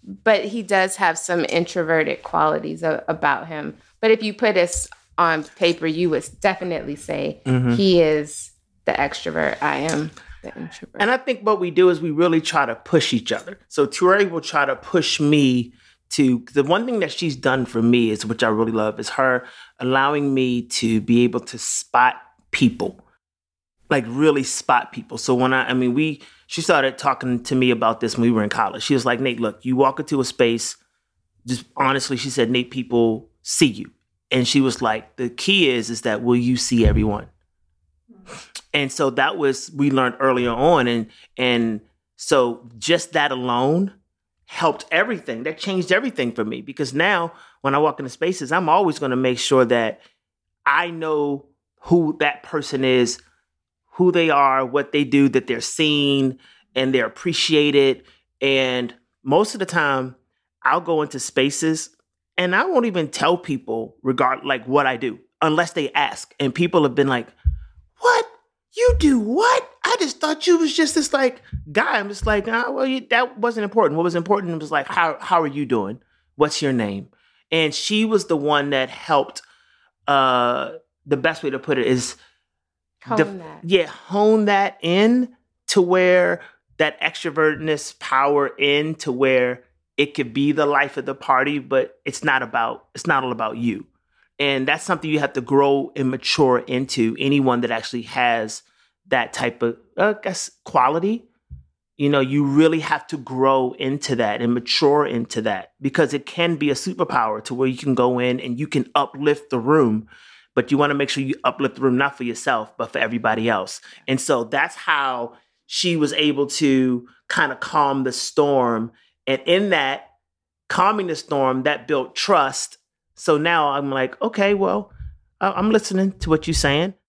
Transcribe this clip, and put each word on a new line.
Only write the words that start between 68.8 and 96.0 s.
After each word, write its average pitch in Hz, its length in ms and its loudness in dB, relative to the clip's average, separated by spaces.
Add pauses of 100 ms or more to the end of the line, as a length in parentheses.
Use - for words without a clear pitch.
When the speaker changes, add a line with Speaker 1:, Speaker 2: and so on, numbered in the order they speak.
Speaker 2:
do 277 200 4
what? 392 500 0 (160)
I 466 160 2
just 302 180 -4
thought 302 260 -2
you 349 120 6
was 320 180 0
just 311 200 2
this, 302 180 0
like, 262 280 0 (300)
guy." 214 260 0
I'm 202 120 -2
just 202 160 -8
like, 214 240 0
"Ah, 240 220 -2
well, 269 140 -2
you, 262 260 -4
that 247 260 2
wasn't 226 260 -2
important. 196 320 2
What 165 80 0
was 175 120 0
important 175 440 0
was, 151 120 -8
like, 147 160 -2
how, 170 340 0
how 170 200 2
are 151 60 0
you 143 180 -4
doing? 113 360 -2 (340)
What's 147 260 0
your 139 120 0
name?" 101 340 -4 (440)
And 160 220 0
she 214 300 -2
was 220 220 0
the 165 100 0
one 143 360 0
that 131 180 0
helped, - 520 -2 (640)
uh, 127 640 2 (320)
the 143 100 0
best 151 260 -2
way 143 100 -4
to 135 80 -6
put 135 180 -2
it 120 100 0
is 127 300 -2 (840)
Speaker 1:
Hone 226 140 -4
Speaker 2:
def- 202 200 0
Speaker 1:
that. 160 260 -18
Speaker 2:
yeah, 170 220 2
hone 214 600 2
that 202 360 0
in 220 560 2 (300)
to - 140 4
where 180 600 4 (380)
that 151 200 0
extrovertness 156 1000 -2
power 143 480 2 (100)
in 147 380 -2
to 151 160 -6
where 127 520 2 (340)
it 143 180 0
could 123 180 -4
be 139 180 0
the 147 140 2
life 143 320 0
of 135 80 -8
the 139 100 -6
party, 139 440 0
but 131 440 -4
it's 139 200 -10
not 131 200 2
about, 117 520 -6
it's - 120 -10
not 139 160 0
all 127 80 -4
about 113 260 -6
you. 117 280 -4 (540)
And 139 280 0
that's 151 160 -2
something 165 260 -4
you 151 100 0
have 139 140 -2
to 135 80 -4
grow 139 540 2
and 131 140 -2